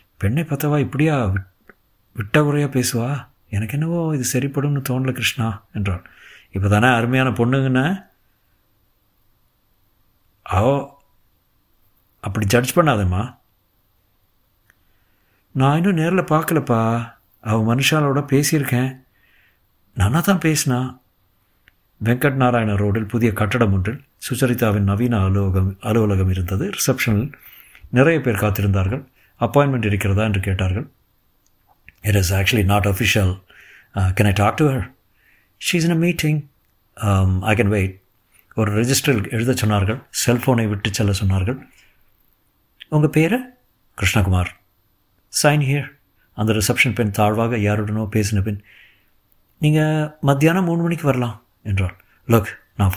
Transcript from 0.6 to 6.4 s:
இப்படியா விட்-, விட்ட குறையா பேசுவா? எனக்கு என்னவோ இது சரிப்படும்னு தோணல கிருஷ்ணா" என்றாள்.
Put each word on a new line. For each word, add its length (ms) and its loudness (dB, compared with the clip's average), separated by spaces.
இப்படியா 460 0
விட்-, 220 -2
விட்ட 300 0
குறையா 240 0
பேசுவா? 600 -4
எனக்கு 300 -4
என்னவோ 380 -2
இது 160 -2
சரிப்படும்னு 560 -2
தோணல 240 -2
கிருஷ்ணா" 600 -4
என்றாள். 380 -4